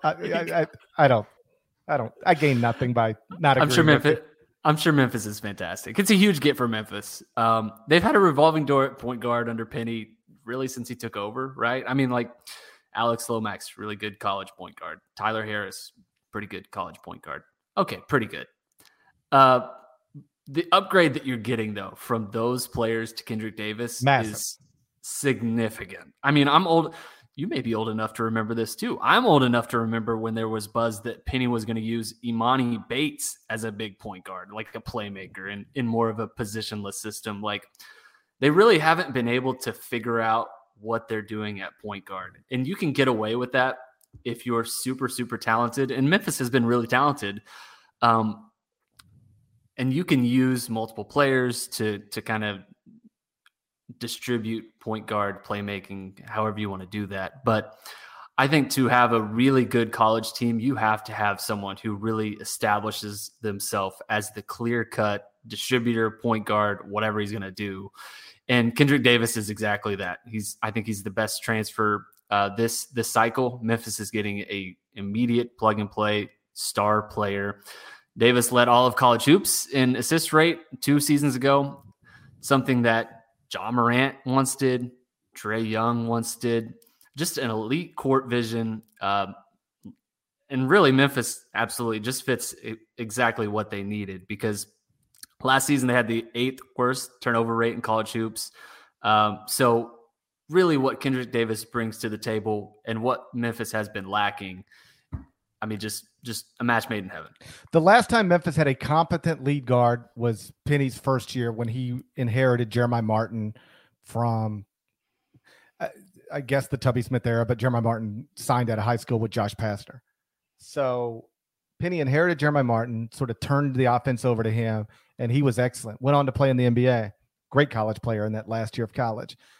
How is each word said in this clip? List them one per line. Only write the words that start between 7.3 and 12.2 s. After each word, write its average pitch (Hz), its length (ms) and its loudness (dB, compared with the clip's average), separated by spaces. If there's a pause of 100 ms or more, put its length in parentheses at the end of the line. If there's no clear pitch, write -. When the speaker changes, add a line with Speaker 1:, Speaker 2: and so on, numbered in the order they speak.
Speaker 2:
Um, 113 360 2 (140)
they've 170 160 6
had 226 140 4
a 208 40 8
revolving 156 460 6
door 135 180 4
at 131 140 -6
point 120 220 -6
guard 120 280 -2
under 113 160 -6
Penny 113 520 -8 (280)
really 131 220 -6
since 127 220 -10
he 120 80 -12
took 117 200 -10
over, 120 400 -6
right? 120 300 -2
I 127 80 -4
mean, 135 160 2
like, 120 200 -2 (640)